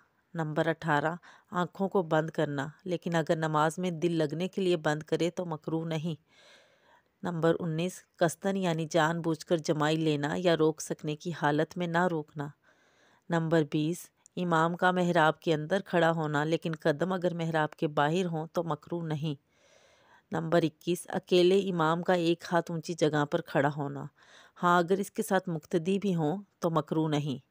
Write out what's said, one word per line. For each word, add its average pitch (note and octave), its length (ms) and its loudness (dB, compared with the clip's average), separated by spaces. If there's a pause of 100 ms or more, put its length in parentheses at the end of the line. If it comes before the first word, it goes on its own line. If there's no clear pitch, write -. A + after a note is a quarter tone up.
(340)
नंबर D#3+ 340 -2
अठारह, D#3 500 0 (340)
आँखों F3+ 360 -2
को F#3+ 140 0
बंद D#3+ 280 0
करना, D3 420 -2 (140)
लेकिन F3 280 -4
अगर E3 240 2
नमाज D#3 400 0
में F3+ 220 -4
दिल E3+ 160 0
लगने D#3+ 320 -2
के G3 120 -6
लिए F3+ 180 2
बंद D#3 240 -2
करे D#3+ 280 -2
तो F#3 140 -8
मकरूह E3 420 -6
नहीं। D#3+ 300 -4 (1080)
नंबर E3 320 2
उन्नीस, E3+ 480 -4 (160)
कस्तन G3 380 0
यानी E3 300 -2
जानबूझकर E3 760 0
जमाई D3+ 360 0
लेना D3+ 380 0
या F3+ 200 2
रोक D#3 260 2
सकने - 340 -8
की F3 160 -10
हालत D3+ 480 0
में F3+ 100 -4
ना E3+ 180 2
रोकना। D3+ 440 -6 (800)
नंबर E3 340 2
बीस, D#3 440 -4 (280)
इमाम E3+ 380 2
का F#3 180 2
मेहराब E3+ 500 4
के E3+ 100 2
अंदर D#3 280 -2
खड़ा E3+ 280 2
होना, D3+ 360 0
लेकिन D#3+ 300 -2
कदम E3 400 -2
अगर E3+ 200 -2
मेहराब D#3+ 440 -2
के E3 80 0
बाहर D3+ 380 0
हों E3 220 -4
तो E3+ 160 -4
मकरूह E3+ 440 -6
नहीं। D#3 300 -4 (960)
नंबर E3 320 2
इक्कीस, - 420 -4
अकेले F3+ 520 4
इमाम F3 440 0
का F#3 120 2
एक E3+ 320 0
हाथ E3+ 240 0
ऊंची E3+ 240 -6
जगह D3+ 300 2
पर E3 160 -2
खड़ा D3 280 0
होना। C#3+ 400 -6 (460)
हाँ, F3+ 240 4
अगर F3+ 220 2
इसके G3+ 220 -6
साथ F#3+ 260 0
मुक्तदी F3 500 -2
भी G3 140 0
हों E3 260 0 (240)
तो F3 80 0
मकरूह D#3+ 380 0
नहीं। D3 320 -2 (100)